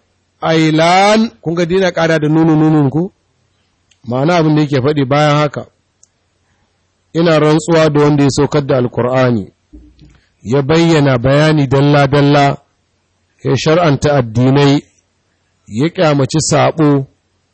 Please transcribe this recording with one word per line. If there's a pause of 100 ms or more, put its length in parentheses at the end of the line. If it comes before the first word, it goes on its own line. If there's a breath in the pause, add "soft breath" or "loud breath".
(420)
ailan." (120)
Kun
ga
dina
ƙara
da
nunu
nunun
ku? (960)
Ma'ana
abin
da
yake
faɗi
bayan
haka. (1500)
Ina
rantsuwa
da
wanda
ya
saukar
da
Alkur'ani, (880 soft breath)
ya
bayyana
bayani
dalla-dalla, (960)
ya
shar'anta
addinai, (880)
ya
ƙyamaci (120)
saɓo, (480)